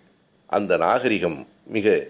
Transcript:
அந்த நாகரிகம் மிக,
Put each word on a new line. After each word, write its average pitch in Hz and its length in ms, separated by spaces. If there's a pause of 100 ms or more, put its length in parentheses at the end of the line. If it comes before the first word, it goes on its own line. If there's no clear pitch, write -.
(460)
அந்த 101 320
நாகரிகம் 87 720 (200)
மிக, 101 420